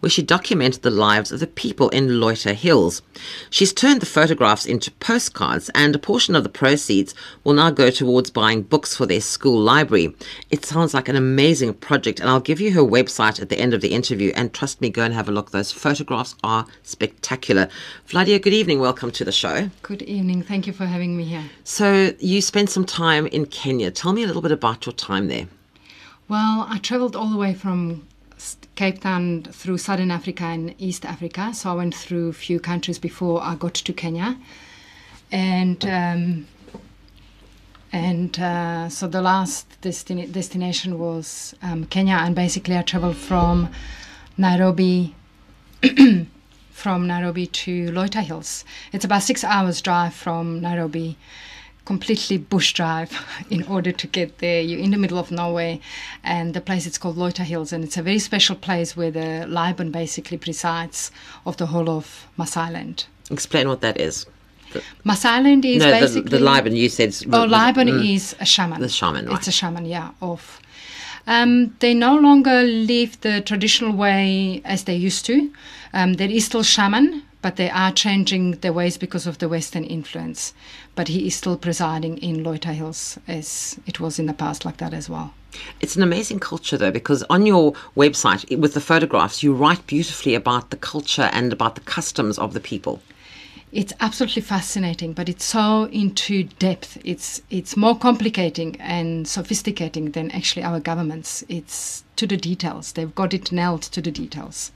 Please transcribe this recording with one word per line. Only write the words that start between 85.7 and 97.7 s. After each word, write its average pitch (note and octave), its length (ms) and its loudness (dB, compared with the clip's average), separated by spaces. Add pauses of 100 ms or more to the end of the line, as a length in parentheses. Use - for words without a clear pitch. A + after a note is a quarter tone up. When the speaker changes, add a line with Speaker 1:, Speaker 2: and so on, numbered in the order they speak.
Speaker 1:
It's - 160 -4
an F#3+ 60 4
amazing F#3+ 380 0
culture, - 360 -6
though, G2 140 2
because B2 400 0
on F#3+ 160 6
your E3+ 260 6 (240)
website, C#3 560 4
i-, B2+ 40 0
with D3 180 2
the D3 60 0
photographs, C#3 640 2
you D3 120 4
write D3 320 2
beautifully D3 480 0
about A#2+ 340 0
the - 80 -10
culture - 560 -2
and A#2+ 200 2
about A2+ 240 -2
the - 60 -14
customs - 560 -4
of G#2+ 140 -4
the G#2+ 80 -6
people. - 400 -8 (720)
Speaker 2:
It's G3+ 280 -4
absolutely A3 420 -2
fascinating, F3 720 -4
but F3 140 -4
it's F3+ 160 -6
so A3 400 2
into G3+ 580 -2
depth. - 600 -4
It's, - 440 -8
it's - 280 -6